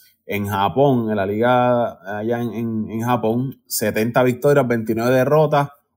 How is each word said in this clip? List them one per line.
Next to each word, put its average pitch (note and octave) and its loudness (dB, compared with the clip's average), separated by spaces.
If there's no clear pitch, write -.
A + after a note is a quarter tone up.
En G2+ -6
Japón, A2+ 2
en G#2+ -2
la G2 -2
liga A#2 0
allá A#2 -4
en, A#2 -6
en, A2 -6
en A2 -6
Japón, A#2+ -2
setenta A#2 0
victorias, B2+ 2
veintinueve A#2 0
derrotas, C#3+ 2